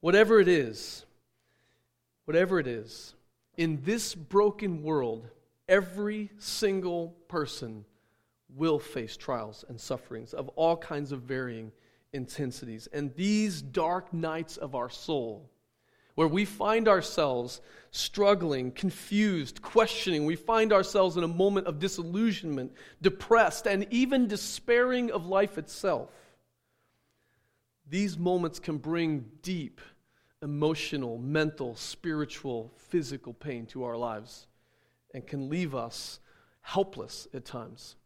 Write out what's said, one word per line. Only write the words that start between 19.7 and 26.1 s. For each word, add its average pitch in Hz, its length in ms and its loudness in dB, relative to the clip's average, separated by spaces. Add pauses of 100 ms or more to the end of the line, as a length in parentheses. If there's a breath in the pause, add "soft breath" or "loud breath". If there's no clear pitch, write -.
we 160 120 0
find 220 360 4
ourselves 190 440 4
in 175 80 0
a 165 40 -2
moment 190 380 2
of 151 140 -6
disillusionment, 170 880 -2 (320 loud breath)
depressed, 196 640 4
and 196 240 2
even 247 380 4
despairing 240 840 0
of 170 160 -4
life 196 320 2
itself. 151 540 -2 (1800)